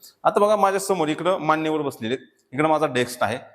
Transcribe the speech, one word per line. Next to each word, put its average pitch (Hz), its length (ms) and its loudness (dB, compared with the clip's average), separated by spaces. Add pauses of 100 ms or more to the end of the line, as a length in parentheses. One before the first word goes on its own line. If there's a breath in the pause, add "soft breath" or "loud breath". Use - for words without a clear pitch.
(240 loud breath)
आता - 160 2
बघा, 208 160 4
माझ्या 196 240 2
समोर 180 280 0
इकडं 165 300 0
मान्यवर 156 440 0
बसलेले 123 320 -4
आहेत, - 140 -8 (260)
इकडं 151 160 2
माझा 156 160 2
डेस्क 123 380 -2
आहे, 110 140 -2 (180)